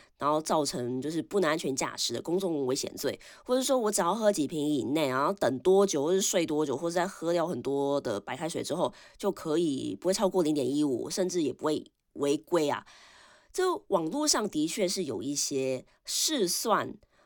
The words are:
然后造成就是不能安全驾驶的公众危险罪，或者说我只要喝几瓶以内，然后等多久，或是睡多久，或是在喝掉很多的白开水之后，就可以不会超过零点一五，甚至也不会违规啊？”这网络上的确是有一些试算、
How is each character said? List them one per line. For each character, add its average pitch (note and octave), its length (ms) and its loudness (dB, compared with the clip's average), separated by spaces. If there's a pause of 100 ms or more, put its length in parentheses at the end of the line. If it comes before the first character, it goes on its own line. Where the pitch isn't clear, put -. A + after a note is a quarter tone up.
(180)
然 C#3+ 140 0
后 D3+ 100 2
造 D#3 240 2
成 B2+ 360 -4
就 D3 100 -4
是 E3 100 -2
不 F#3+ 200 0
能 D#3 100 4
安 D#3+ 80 0
全 C#3 160 -2
驾 B2 220 -4
驶 - 160 -2
的 A#2 80 -4
公 E3+ 180 -2
众 E3 260 -2
危 B2 80 2
险 - 220 -4
罪， - 240 -4 (240)
或 B3+ 120 -2
者 C4 60 2
说 C4 160 2
我 G#3+ 140 0
只 G#3 100 2
要 F3 140 2
喝 G#3+ 160 2
几 D3 160 0
瓶 D3 180 -2
以 D3 200 0
内， C#3+ 240 2
然 C3+ 180 2
后 G3 60 2
等 C3 260 0
多 F#3+ 260 6
久， D#3 180 0
或 E3 100 2
是 F#3+ 80 2
睡 F3 240 2
多 D3+ 200 0
久， C3+ 120 0
或 E3+ 120 -4
是 E3+ 40 -4
在 F3 120 2
喝 E3+ 280 -4
掉 E3+ 120 2
很 D3 160 -4
多 C#3 380 0
的 A2 220 -4
白 B2+ 160 -8
开 D#3+ 100 -6
水 D3 160 -4
之 C3 100 -6
后， D#3 200 0 (240)
就 G3+ 120 -2
可 D#3+ 280 -2
以 C3+ 420 -2
不 - 80 -6
会 F#3+ 60 4
超 G3 160 0
过 F#3 120 2
零 D3+ 140 2
点 C3 180 0
一 D3 100 2
五， C3+ 260 -2
甚 F3+ 180 -2
至 F3 160 0
也 C3+ 80 0
不 - 140 -6
会 - 260 -2 (220)
违 C#3+ 240 0
规 D3+ 320 0
啊？” - 180 -4 (640)
这 F#4 240 0 (140)
网 D#3+ 200 2
络 C#4+ 160 -2
上 B3 240 2
的 D3+ 160 0
确 F3 220 0
是 G3 160 -2
有 A2+ 180 -4
一 C#3 140 -6
些 C3 500 -2 (200)
试 C4 420 0
算、 F3+ 500 0 (280)